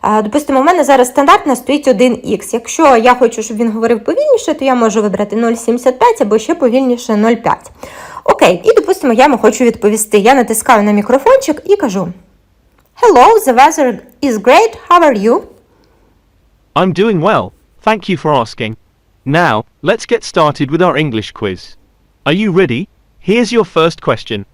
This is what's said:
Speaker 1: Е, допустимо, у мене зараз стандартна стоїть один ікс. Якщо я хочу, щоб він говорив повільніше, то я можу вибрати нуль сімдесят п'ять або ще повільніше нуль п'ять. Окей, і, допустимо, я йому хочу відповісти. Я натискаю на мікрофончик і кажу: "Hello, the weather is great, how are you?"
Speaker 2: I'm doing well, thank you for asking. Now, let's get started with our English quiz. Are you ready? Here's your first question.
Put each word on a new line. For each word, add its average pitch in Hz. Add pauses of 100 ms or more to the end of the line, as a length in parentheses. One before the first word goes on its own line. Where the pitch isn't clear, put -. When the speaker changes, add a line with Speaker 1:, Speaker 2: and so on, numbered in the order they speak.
Speaker 1:
Е, 214
допустимо, 269
у 262
мене 330
зараз 254
стандартна 294
стоїть 285
один 240
ікс. -
Якщо 254
я 240
хочу, 233
щоб 220
він 233
говорив 220
повільніше, 480
то 269
я 262
можу 226
вибрати 202
нуль 233
сімдесят 240
п'ять 453
або 220
ще 320
повільніше 247
нуль 226
п'ять. - (560)
Окей, 202
і, -
допустимо, 330
я 240
йому 277
хочу 220
відповісти. 214
Я 220
натискаю 226
на 208
мікрофончик 302
і 403
кажу: 196 (960)
"Hello, 392
the 254
weather 269 (220)
is 247
great, 311 (120)
how 339
are 269
you?" 233 (1300)
Speaker 2:
I'm 180
doing 190
well, 147 (340)
thank 214
you 170
for 151
asking. 110 (500)
Now, 139 (200)
let's 196
get 233
started 151
with 160
our 160
English 120
quiz. - (480)
Are 156
you 214
ready? 160 (420)
Here's 233
your 220 (120)
first 160
question. 110